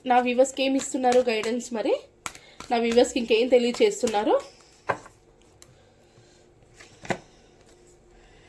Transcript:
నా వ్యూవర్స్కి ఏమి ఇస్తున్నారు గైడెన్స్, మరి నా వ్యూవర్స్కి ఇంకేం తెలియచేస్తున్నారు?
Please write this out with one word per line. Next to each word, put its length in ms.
నా 120
వ్యూవర్స్కి 460
ఏమి 120
ఇస్తున్నారు 540
గైడెన్స్, 440
మరి 220
నా 60
వ్యూవర్స్కి 420
ఇంకేం 300
తెలియచేస్తున్నారు? 920